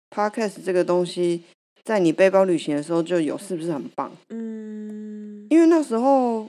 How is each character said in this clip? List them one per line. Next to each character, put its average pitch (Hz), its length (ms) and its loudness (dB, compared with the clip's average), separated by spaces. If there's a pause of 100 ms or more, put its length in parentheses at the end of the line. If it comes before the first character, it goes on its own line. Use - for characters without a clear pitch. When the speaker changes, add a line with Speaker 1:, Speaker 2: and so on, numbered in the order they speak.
(140)
Speaker 1:
Podcast 208 520 -4
这 185 80 -2
个 180 100 2
东 175 220 2
西 170 380 -2 (420)
在 214 120 0
你 170 140 4
背 190 180 4
包 190 140 6
旅 180 140 2
行 147 180 -4
的 147 80 -4
时 160 80 -8
候 170 100 2
就 170 200 -2
有， 143 160 -2
是 - 180 -10
不 160 80 -8
是 170 80 -4
很 143 100 -6 (140)
棒？ 135 160 -8 (180)
Speaker 2:
嗯。 214 1200 -12
Speaker 1:
因 311 80 6
为 330 100 8
那 330 140 6
时 262 140 -4
候， 240 540 2